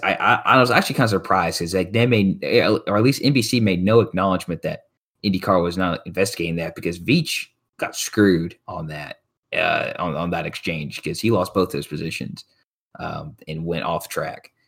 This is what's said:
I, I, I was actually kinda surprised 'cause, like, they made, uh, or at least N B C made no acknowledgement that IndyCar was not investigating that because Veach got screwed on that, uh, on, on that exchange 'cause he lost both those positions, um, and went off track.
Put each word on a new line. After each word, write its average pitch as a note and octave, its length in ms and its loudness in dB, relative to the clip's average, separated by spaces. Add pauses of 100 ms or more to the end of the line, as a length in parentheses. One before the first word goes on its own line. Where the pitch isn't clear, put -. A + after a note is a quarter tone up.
I, G2 120 0
I, - 200 2 (200)
I C3 60 6
was A#2+ 100 4
actually D3+ 260 2
kinda A#2+ 120 4
surprised F#2 500 0
'cause, E2+ 160 -4
like, F#2 180 0
they A#2 140 4
made, G2+ 380 2
uh, G2+ 420 4
or G#2 100 0
at A2 60 4
least C3+ 220 2
N C#3+ 80 4
B B2+ 100 4
C A#2+ 180 0
made F#2 220 2
no A2 180 6
acknowledgement F#2 640 0
that D#2+ 220 -6 (400)
IndyCar F#2+ 380 2
was F2 160 -2
not F2 280 -2
investigating E2+ 500 -2
that E2 180 -6
because F2 240 -6
Veach B2 480 0 (320)
got - 160 -8
screwed F2+ 640 2 (120)
on E2+ 200 -10
that, D2+ 320 -12 (320)
uh, E2 460 0
on, E2+ 180 -4
on E2+ 140 -4
that E2 160 -4
exchange D#2+ 560 -8
'cause - 180 -6
he A2+ 100 0
lost F#2 240 0
both F#2 160 2
those C#2+ 160 -6
positions, - 580 -8 (540)
um, D2+ 380 -10 (120)
and D#2+ 160 -6
went E2 200 -4
off E2 240 -4
track. - 440 -8 (160)